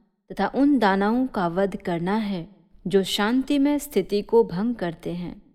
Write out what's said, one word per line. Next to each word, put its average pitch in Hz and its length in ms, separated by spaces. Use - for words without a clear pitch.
तथा 196 140
उन 285 320
दानवों 214 480
का 190 220
वध 190 280
करना 180 400
है 196 320
जो 190 160
शांतिमय 269 760
स्थिति 202 440
को 226 220
भंग 196 300
करते 170 400
हैं। 175 280